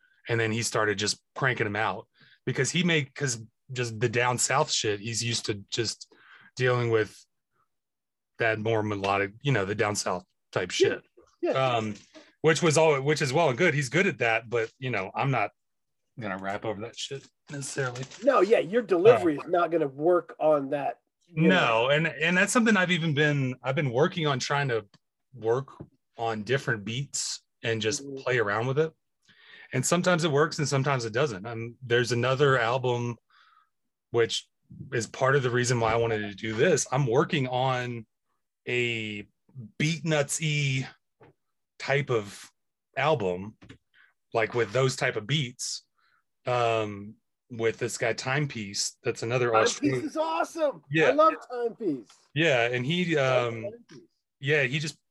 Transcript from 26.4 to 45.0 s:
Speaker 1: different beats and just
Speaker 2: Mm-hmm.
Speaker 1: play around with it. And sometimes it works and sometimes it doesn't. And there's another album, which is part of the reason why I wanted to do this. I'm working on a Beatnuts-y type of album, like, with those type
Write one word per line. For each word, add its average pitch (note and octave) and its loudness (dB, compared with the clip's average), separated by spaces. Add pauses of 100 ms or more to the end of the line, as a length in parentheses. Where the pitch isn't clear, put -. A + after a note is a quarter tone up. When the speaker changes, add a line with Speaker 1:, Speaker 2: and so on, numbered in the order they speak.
Speaker 1:
different A#2 -2
beats - -8 (220)
and A2+ -2
just A2 -2
Speaker 2:
Mm-hmm. C#3 -10
Speaker 1:
play B2+ 0
around G#2+ 0
with C3+ 0
it. D#3+ 0 (800)
And C3 0
sometimes F3+ 2
it E3 2
works D3+ 2
and C#3+ 0
sometimes C3+ 0
it A2 -8
doesn't. A2 -2
And A#2 -10 (100)
there's A#2+ 2
another C3 4
album, A#2+ 0 (960)
which A2+ 0 (460)
is A2+ -2
part C3+ 2
of C3+ 4
the B2 0
reason B2 2
why A2+ 4
I A#2 2
wanted A2+ 0
to G2+ -8
do A2 -6
this. D3 2
I'm C3+ 2
working C#3 2
on B2 -2 (600)
a A2+ -4 (520)
Beatnuts-y D3 0 (920)
type C#3 -2
of G#2 -4 (460)
album, G#2+ -2 (800)
like, A2 0
with A2+ 0
those C3 2
type B2+ -2